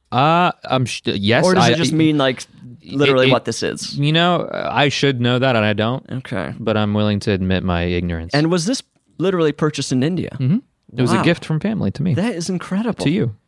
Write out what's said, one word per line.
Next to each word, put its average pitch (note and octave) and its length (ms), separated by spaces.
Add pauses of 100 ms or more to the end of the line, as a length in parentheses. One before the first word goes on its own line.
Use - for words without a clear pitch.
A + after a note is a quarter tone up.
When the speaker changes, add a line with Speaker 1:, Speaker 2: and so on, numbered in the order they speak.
(120)
Speaker 1:
Uh, D#3+ 400 (120)
I'm C3 220
sh-, - 200
yes, G#2+ 400
Speaker 2:
Or F#3 80
does - 120
Speaker 1:
I - 60
Speaker 2:
it - 40
just D3 160
mean, D#3 260
like, C3+ 280 (400)
literally C3+ 400
Speaker 1:
it, C3 40
it, - 40
Speaker 2:
what A#2 100
this - 180
is? - 360
Speaker 1:
you C#3+ 160
know, F3 400
I A2 340
should C3+ 320
know B2 180
that B2+ 200
and G#2+ 80
I G#2+ 80
don't. A2 360
Speaker 2:
Okay. G2+ 480
Speaker 1:
But A2 200
I'm G#2 160
willing G#2 280
to A2 100
admit F#2 340
my F2 180
ignorance. F2 500
Speaker 2:
And D3+ 160
was F3 160
this B3+ 160 (360)
literally E3+ 340
purchased D3 400
in B2+ 120
India? D#3+ 260 (100)
Speaker 1:
Mm-hmm. D3 200 (380)
It B2+ 40
was A#2+ 100
Speaker 2:
Wow. F#3 100
Speaker 1:
a - 40
gift E3 180
from D#3 160
family F#3 320
to - 120
me. E3+ 100
Speaker 2:
That G3 220
is E3+ 140
incredible. F#3+ 540
Speaker 1:
To C#3 60
you. B2 260 (120)